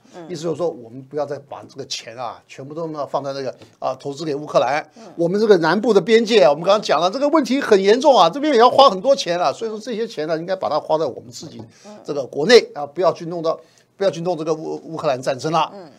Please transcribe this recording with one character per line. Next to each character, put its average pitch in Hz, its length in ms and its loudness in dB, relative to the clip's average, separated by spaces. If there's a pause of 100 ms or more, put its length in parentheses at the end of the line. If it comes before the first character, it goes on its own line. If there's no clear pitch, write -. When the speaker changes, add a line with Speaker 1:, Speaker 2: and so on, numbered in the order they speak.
(160)
Speaker 1:
嗯， 170 100 -18
嗯。 180 60 -16
Speaker 2:
意 175 40 -10
思 151 80 -12
就 170 80 -4
是 147 40 -8
说， 165 140 -4
我 117 180 -12
们 131 160 -18
不 139 140 -14
要 147 80 -4
再 143 120 -10
把 101 260 -18
这 - 120 -20
个 135 100 -14
钱 - 300 -14
啊， 110 320 -12
全 - 180 -18
部 147 80 -16
都 165 200 -8
要 147 120 -8
放 143 160 -6
在 139 120 -8
那 139 80 -8
个， 123 120 -8 (240)
啊， 131 180 -6
投 143 180 -10
资 135 100 -12
给 156 100 -4
乌 147 120 -6
克 156 140 0
兰。 143 360 -2
Speaker 1:
嗯。 214 220 -20
Speaker 2:
我 170 100 0
们 185 100 -2
这 220 80 0
个 208 120 6
南 165 220 2
部 220 140 2
的 190 60 4
边 226 240 4
界， 202 220 4
我 147 80 6
们 160 100 -6
刚 190 100 2
刚 214 80 2
讲 156 200 0
了， 180 100 0
这 262 80 -6
个 285 80 2
问 302 160 2
题 247 160 -2
很 196 240 2
严 214 160 4
重 269 180 6
啊， 165 120 8
这 277 100 -6
边 294 140 0
也 220 60 4
要 240 100 8
花 269 200 6
很 190 120 -2
多 269 120 2
钱 175 240 -2
啊。 160 140 0
所 226 160 -6
以 214 40 -10
说 214 60 -8
这 226 160 -10
些 214 140 -4
钱 151 220 -8
呢， 160 80 -2
应 165 80 -10
该 185 100 -6
把 139 140 -4
它 147 100 -2
花 156 180 -2
在 160 80 -4
我 113 140 -8
们 110 100 -18
自 143 160 -18
己 123 160 -18 (440)
这 156 80 -8
个 139 120 -6
国 139 200 -6
内 226 160 8 (120)
啊， 143 120 -10
不 160 160 -8
要 170 100 2
去 175 140 -8
弄 170 180 -8
到， 160 160 -4 (380)
不 196 80 -2
要 190 40 0
去 165 120 -6
弄 170 160 -4
这 156 80 -8
个 160 80 -2
乌， 156 320 -8
乌 160 100 -12
克 160 120 -6
兰 131 140 -2
战 135 160 -4
争 151 140 -6
了。 156 220 0
Speaker 1:
嗯。 175 260 -20